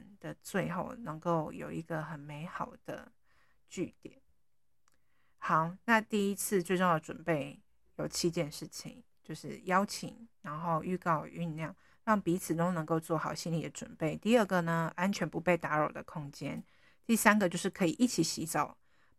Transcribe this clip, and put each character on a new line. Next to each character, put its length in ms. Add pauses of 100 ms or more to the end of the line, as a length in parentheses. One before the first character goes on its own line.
(180)
的 240
最 280
后 280
能 220
够 320
有 180
一 100
个 220
很 160
美 260
好 300 (100)
的 280 (560)
句 340
点。 160 (1200)
好， 460
那 160
第 320
一 20
次 260
最 160
重 80
要 100
的 60
准 220
备 380 (340)
有 140
七 200
件 220
事 160
情， 380 (180)
就 100
是 340
邀 200
请， 420 (120)
然 220
后 200
预 140
告、 300
酝 280
酿， 180 (300)
让 180
彼 160
此 200
都 160
能 120
够 140
做 180
好 160
心 200
理 100
的 80
准 240
备。 220
第 200
二 80
个 180
呢， 340
安 160
全 160
不 100
被 180
打 220
扰 100
的 140
空 300
间。 280 (460)
第 80
三 240
个 100
就 80
是 140
可 160
以 40
一 160
起 160
洗 240
澡、 300 (420)